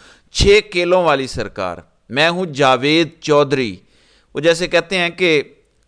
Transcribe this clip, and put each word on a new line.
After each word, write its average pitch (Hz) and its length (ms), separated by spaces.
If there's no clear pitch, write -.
छः 202 260
केलों 175 460
वाली 139 220
सरकार, 95 560
"मैं 147 180
हूँ 175 240
जावेद 139 580
चौधरी।" 131 560
वो 147 60
जैसे 165 260
कहते 170 280
हैं 175 160
कि 170 440